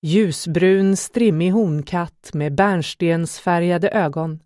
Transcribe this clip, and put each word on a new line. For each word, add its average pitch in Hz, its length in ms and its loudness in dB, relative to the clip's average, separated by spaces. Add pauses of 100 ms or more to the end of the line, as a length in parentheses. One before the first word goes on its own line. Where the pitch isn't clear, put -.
ljusbrun 185 920 2
strimmig 185 540 0
honkatt 175 840 -2
med 147 200 -2
bärnstensfärgade 175 1300 0
ögon. 160 580 -2